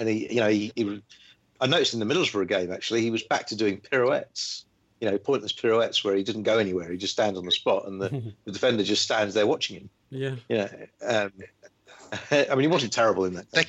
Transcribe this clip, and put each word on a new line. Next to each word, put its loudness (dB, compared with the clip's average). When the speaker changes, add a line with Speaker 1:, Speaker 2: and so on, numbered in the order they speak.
Speaker 1:
and 0
he, 0
you 4
know, 4
he, 2
he, -2
I 2
noticed 2
in -4
the 0
Middlesbrough 0
game, -2
actually, 0
he 2
was -2
back -4
to -8
doing 0
pirouettes. -2
You -2
know, 2
pointless 0
pirouettes 2
where 2
he 0
didn't -4
go 4
anywhere. 0
He -6
just -4
stands 0
on -8
the -4
spot, 0
and -6
the, -2
Speaker 2:
<laughs> -20
Speaker 1:
the -10
defender 2
just 0
stands 0
there 4
watching -2
him. -20
Speaker 2:
Yeah. -6
Speaker 1:
You 0
know, 0
um, 0
<laughs> -14
I 4
mean, 2
he 4
wasn't 0
terrible 2
in -2
that -12
game, 2